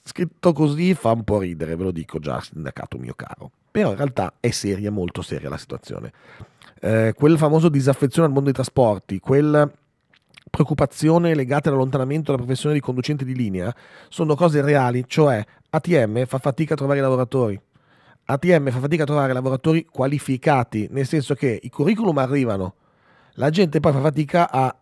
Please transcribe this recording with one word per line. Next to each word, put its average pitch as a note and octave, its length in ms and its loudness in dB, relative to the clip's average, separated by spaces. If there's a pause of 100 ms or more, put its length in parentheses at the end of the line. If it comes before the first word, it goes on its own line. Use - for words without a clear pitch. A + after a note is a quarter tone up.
scritto - 500 -2
così D#3 400 0
fa A#2 200 0
un A2+ 100 -4
po' G#2 160 0
ridere, E2 360 -6
ve F2 100 -4
lo F#2 60 -2
dico D#2+ 280 -8
già, C2+ 220 -6
sindacato - 580 -12
mio A#1+ 160 -12
caro. - 340 -16 (220)
Però G#3 180 0
in - 80 -4
realtà B2 420 -2
è A#2+ 120 -2
seria, G2+ 400 -4
molto F#2 320 -4
seria C#2+ 260 -8
la D2 80 -8
situazione. - 540 -14 (680)
Eh, A2 380 2
quel D3+ 220 4
famoso D#3+ 300 4
disaffezione C#3+ 580 2
al C#3 60 0
mondo C#3 180 0
dei - 20 2
trasporti, G#2+ 680 0
quel D3 600 2 (720)
preoccupazione D#3+ 800 2
legata C#3+ 360 0
all'allontanamento C3+ 560 0
della C3 180 0
professione C3+ 320 -2
di C#3+ 40 0
conducente C3 460 -4
di C3 80 -6
linea, G#2 400 -4 (340)
sono D3+ 280 -2
cose D3 260 2
reali, B2+ 460 2
cioè C3+ 360 2 (280)
A D#3+ 80 0
T - 80 -8 (180)
M A2+ 220 -2
fa C#3 100 -4
fatica D3 380 -2
a - 20 -2
trovare C#3 220 0
i - 20 0
lavoratori. B2+ 580 0 (680)
A C#3 120 -2
T D3+ 80 -4 (140)
M C#3 100 -2
fa B2 80 -2
fatica C#3+ 240 0
a C#3+ 60 -2
trovare C#3 260 0
lavoratori C3 560 0
qualificati, C3 1000 0
nel C3 160 -4
senso D3 260 -2
che A#2+ 260 -2
i - 120 -14
curriculum F#3 480 0
arrivano, A#2+ 560 0 (600)
la C#3+ 120 0
gente D#3+ 300 2
poi D3+ 140 2
fa C3+ 80 0
fatica D#3 500 0
a C3 300 0